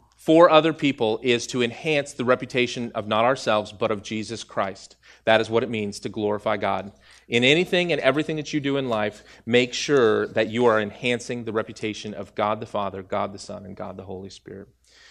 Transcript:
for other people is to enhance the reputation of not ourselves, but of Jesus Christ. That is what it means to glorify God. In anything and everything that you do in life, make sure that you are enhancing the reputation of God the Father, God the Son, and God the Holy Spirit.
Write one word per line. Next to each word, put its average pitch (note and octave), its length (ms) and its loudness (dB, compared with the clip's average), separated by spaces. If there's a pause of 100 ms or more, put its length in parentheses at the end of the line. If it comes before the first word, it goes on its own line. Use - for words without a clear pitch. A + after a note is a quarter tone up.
(180)
for E3 320 6
other D#3 240 6
people B2 480 0
is A#2+ 260 2
to B2+ 140 -2
enhance C#3+ 500 -2
the B2+ 140 -6
reputation B2 680 0
of G#2+ 140 -6
not G#2+ 160 2
ourselves, A#2 480 0
but G#2+ 200 -2
of G#2 100 -4
Jesus A2 420 -8
Christ. - 520 -8 (300)
That A2 140 6
is A2 100 0
what A2+ 120 2
it B2+ 80 -4
means G#2+ 300 -6
to A#2+ 100 -8
glorify G#2+ 480 -2
God. G2 340 -4 (360)
In A#2 160 2
anything F3 480 2
and D3 100 0
everything D3+ 360 0
that D3 140 -8
you D3+ 80 -2
do C#3 180 -2
in C3+ 120 -4
life, G#2+ 340 -4 (220)
make B2 280 4
sure A2 540 2
that A2 220 0
you A#2 160 2
are A2 160 4
enhancing A#2+ 600 -4
the A2 100 -6
reputation G#2+ 600 -6
of G2 200 -12
God G#2+ 260 0
the A2+ 60 -10
Father, G2 380 -6
God G2+ 300 -4
the G2 60 -16
Son, G2 260 -14
and F#2+ 100 -16
God F#2+ 200 -12
the F#2+ 100 -14
Holy F#2+ 240 -14
Spirit. G2 400 -18 (420)